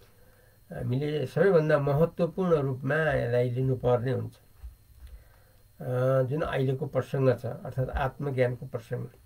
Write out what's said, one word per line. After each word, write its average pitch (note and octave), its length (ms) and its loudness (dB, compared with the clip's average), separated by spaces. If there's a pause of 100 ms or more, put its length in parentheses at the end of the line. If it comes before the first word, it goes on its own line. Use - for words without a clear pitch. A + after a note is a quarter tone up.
(720)
हामीले C#3+ 540 -4
सबैभन्दा D#3 520 4
महत्त्वपूर्ण E3 760 2
रूपमा C3+ 400 0
यसलाई B2+ 560 2
लिनुपर्ने B2 600 0
हुन्छ, A2 220 -4
अ, - 1900 -6
जुन C#3 200 -2
अहिलेको C3+ 440 -2
प्रसङ्ग C3 520 2
छ, - 80 -10
अर्थात् A#2+ 440 -6
आत्मज्ञानको C3 760 -2
प्रसङ्ग। B2 400 -8
अ, - 40 -18 (160)